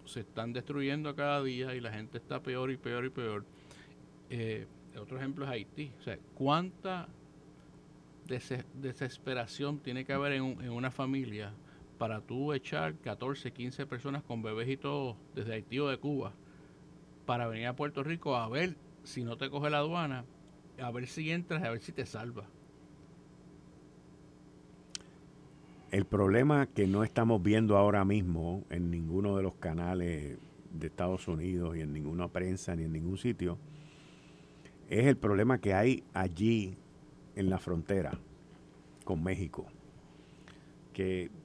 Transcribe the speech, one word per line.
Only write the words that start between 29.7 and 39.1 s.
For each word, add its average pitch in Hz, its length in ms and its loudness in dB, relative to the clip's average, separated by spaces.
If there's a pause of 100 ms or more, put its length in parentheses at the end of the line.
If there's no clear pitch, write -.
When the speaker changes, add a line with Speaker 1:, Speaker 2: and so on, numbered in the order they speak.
Speaker 2:
de 80 140 -4
Estados 90 420 -2
Unidos 85 480 0
y 80 60 -2
en 73 100 -2
ninguna 78 360 -2
prensa 92 460 -2
ni 82 100 0
en 80 80 -2
ningún 85 260 -2
sitio 87 400 0 (1300)
es 117 180 6
el 143 120 8
problema 110 420 4
que 98 140 4
hay 113 280 6 (120)
allí 95 600 2 (640)
en 95 140 4
la 92 80 2
frontera 87 540 0 (920)
con 82 180 0